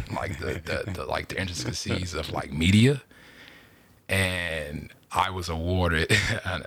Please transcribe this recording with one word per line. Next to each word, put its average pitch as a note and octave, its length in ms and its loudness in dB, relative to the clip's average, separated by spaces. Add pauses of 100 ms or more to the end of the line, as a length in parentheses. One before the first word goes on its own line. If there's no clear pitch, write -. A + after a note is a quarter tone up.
(140)
like, D2 240 -4
the, C2+ 240 -4 (240)
the, G2 60 -6
the, D#2 140 -6
like, D#2 240 -4
the - 120 -6
intricacies F2+ 720 -4
of, D2+ 180 -4
like, D2+ 200 -6
media. G#2 500 6 (1080)
And F2 840 -2 (180)
I F#2 180 2
was F2+ 200 -4
awarded E2+ 640 2 (180)
<laughs> - 160 -2
an, F#2 220 -4